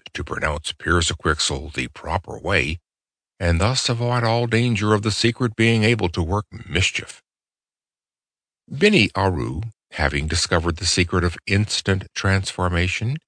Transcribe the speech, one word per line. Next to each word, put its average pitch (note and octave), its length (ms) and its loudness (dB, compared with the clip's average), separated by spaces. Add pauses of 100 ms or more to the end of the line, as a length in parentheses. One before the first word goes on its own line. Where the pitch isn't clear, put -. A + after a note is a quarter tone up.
(140)
to - 120 -8
pronounce D2 480 -4
Piers E2+ 360 0
Aquixel D2 640 -2
the B1+ 160 -6
proper - 500 -8
way, D#2+ 420 -2 (600)
and E2+ 220 2
thus B2+ 260 0
avoid A#2+ 380 0
all A#2 200 2
danger A2+ 480 2
of G#2 100 2
the G#2+ 80 0
secret A#2 440 0
being A2+ 300 4
able G#2+ 240 2
to F2 120 -4
work F#2 300 -2
mischief. - 720 -4 (1500)
Bini D3 460 4
Aru, D#2 460 0 (300)
having D2 360 -2
discovered E2 480 0
the F2+ 100 -6
secret F2 380 0
of E2+ 140 0 (100)
instant G2 640 0
transformation, F#2 1040 0 (120)